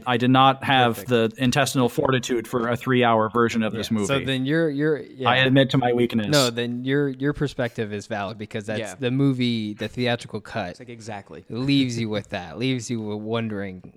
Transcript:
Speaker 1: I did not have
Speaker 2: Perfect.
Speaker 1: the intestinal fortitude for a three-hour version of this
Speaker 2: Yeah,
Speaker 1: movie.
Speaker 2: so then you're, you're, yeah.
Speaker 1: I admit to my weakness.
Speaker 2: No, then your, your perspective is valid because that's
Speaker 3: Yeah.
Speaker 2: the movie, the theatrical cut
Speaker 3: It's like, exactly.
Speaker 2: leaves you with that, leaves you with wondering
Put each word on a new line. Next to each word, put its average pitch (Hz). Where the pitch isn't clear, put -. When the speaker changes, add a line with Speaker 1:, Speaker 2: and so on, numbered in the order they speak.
Speaker 1:
I 123
did 123
not 131
have 123
Speaker 2:
Perfect. 127
Speaker 1:
the 113
intestinal 127
fortitude 127
for 120
a 117
three-hour 117
version 117
of 104
this 107
Speaker 2:
Yeah, 110
Speaker 1:
movie. 104
Speaker 2:
so 139
then 131
you're, 160
you're, 147
yeah. 127
Speaker 1:
I 127
admit 131
to 143
my 123
weakness. 120
Speaker 2:
No, 139
then 120
your, 139
your 135
perspective 120
is 104
valid 101
because 107
that's 110
Speaker 3:
Yeah. 98
Speaker 2:
the 123
movie, 123
the 107
theatrical 120
cut 95
Speaker 3:
It's -
like, 120
exactly. 104
Speaker 2:
leaves 127
you 113
with 107
that, 87
leaves 127
you 117
with 107
wondering 107